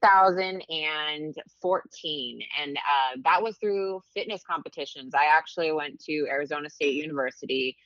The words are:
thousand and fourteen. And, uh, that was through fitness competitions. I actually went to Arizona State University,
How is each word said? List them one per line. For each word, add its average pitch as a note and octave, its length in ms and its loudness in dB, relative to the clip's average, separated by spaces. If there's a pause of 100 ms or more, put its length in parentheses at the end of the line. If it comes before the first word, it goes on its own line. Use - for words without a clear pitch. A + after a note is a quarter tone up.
thousand F#3+ 680 6
and D3+ 640 -4 (260)
fourteen. D3+ 800 -4 (220)
And, C#3+ 140 -6
uh, C3 480 2
that F3 180 4
was A3+ 140 -4
through G3 440 -2 (120)
fitness G3+ 360 -6
competitions. C#3+ 640 -8
I C#3+ 120 4
actually D#3+ 480 2
went D3 320 -4
to D3+ 240 -2
Arizona D3 400 -4
State C#3+ 260 0
University, C3 800 -4 (100)